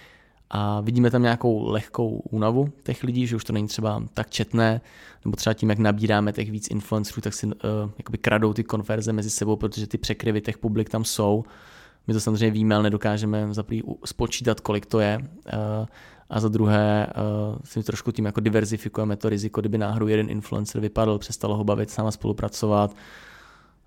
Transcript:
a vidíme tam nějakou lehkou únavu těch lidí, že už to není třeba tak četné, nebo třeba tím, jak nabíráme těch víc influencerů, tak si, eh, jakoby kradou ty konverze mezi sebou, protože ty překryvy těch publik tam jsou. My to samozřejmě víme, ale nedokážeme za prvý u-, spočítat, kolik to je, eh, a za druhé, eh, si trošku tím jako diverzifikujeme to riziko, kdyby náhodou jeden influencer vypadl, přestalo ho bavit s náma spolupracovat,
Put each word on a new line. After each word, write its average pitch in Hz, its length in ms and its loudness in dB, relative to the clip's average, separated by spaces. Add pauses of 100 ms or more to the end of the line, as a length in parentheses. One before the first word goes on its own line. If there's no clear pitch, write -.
(500)
a 104 320 0
vidíme 120 300 4
tam 123 100 4
nějakou 117 480 2
lehkou 107 400 -2 (200)
únavu 113 400 2 (140)
těch - 200 -4
lidí, 127 240 0
že 117 80 -2
už 110 80 -4
to - 100 -6
není 107 140 0
třeba 110 360 -2 (100)
tak 113 160 -4
četné, 113 520 2 (440)
nebo 110 100 -2
třeba 110 180 0
tím, 110 160 2
jak 107 100 2
nabíráme 104 540 2
těch 107 180 -4
víc 107 200 -8
influencerů, 107 500 -4
tak 107 120 -4
si, - 140 -6
eh, 104 100 -4 (400)
jakoby 110 200 -10
kradou 107 360 2
ty 110 100 -2
konverze 110 500 -2
mezi 107 160 -2
sebou, 107 260 0
protože 107 320 -4
ty - 100 -4
překryvy 107 440 -2
těch 110 160 -6
publik 110 320 -2
tam 110 160 -2
jsou. 107 380 2 (680)
My 110 40 2
to 110 60 2
samozřejmě 110 320 2
víme, 107 240 4
ale 107 80 4
nedokážeme 107 720 0
za 104 100 -4
prvý 113 200 -4
u-, - 220 -10
spočítat, 117 540 -2
kolik 104 260 -2
to 113 140 2
je, 107 200 2 (280)
eh, 107 380 -2 (440)
a 107 100 0
za 110 100 4
druhé, 107 580 4
eh, - 60 -8 (500)
si - 200 -6
trošku - 280 -4
tím 107 140 -2
jako 104 140 -2
diverzifikujeme 107 800 0
to 110 120 0
riziko, 107 320 -2
kdyby 107 160 0
náhodou 107 300 0
jeden 110 220 2
influencer 107 520 -4
vypadl, 107 360 2
přestalo 104 400 -4
ho 107 60 0
bavit 104 260 0
s - 80 -12
náma 110 140 0
spolupracovat, 104 840 0 (920)